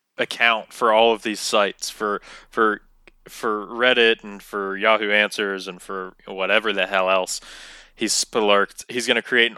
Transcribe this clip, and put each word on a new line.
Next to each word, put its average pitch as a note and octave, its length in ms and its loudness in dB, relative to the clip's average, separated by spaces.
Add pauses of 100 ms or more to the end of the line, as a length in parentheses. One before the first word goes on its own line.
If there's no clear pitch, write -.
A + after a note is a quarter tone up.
(180)
account A#2 540 0
for A#2 220 2
all A2+ 180 6
of G#2+ 120 -2
these G#2+ 180 -4
sites - 480 0
for, G#2 320 -4 (280)
for, G#2+ 320 0 (460)
for G#2+ 380 -6
Reddit A#2 580 2
and G2+ 180 -16
for G2 360 -8
Yahoo G#2+ 340 2
Answers G2 560 0
and F2+ 140 -12
for F#2 320 -12 (140)
whatever G2 440 0
the F#2+ 160 0
hell F#2+ 220 2
else F#2 320 0 (520)
he's G#2+ 200 -4
splurked. G2+ 720 0
He's A#2+ 200 -6
gonna A#2 160 0
create A#2 280 0
an G#2+ 60 -20